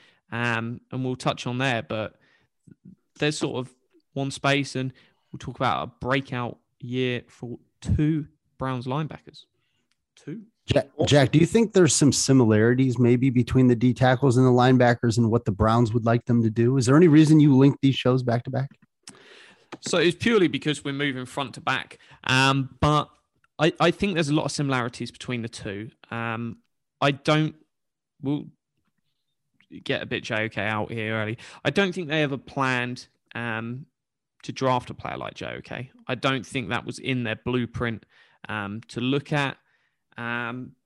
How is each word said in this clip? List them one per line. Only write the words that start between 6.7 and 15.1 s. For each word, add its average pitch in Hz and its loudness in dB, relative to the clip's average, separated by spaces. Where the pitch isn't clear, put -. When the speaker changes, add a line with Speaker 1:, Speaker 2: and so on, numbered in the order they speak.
Speaker 1:
year 123 -4
for - -16
two 151 0
Browns 127 -6
linebackers. - -10
Two. 196 -16
Speaker 2:
Jack, - 0
Jack, 139 4
do 147 4
you 165 6
think 220 2
there's 175 4
some 143 4
similarities 123 4
maybe 123 4
between 123 2
the 120 6
D 123 2
tackles 127 2
and 127 6
the 127 6
linebackers 123 4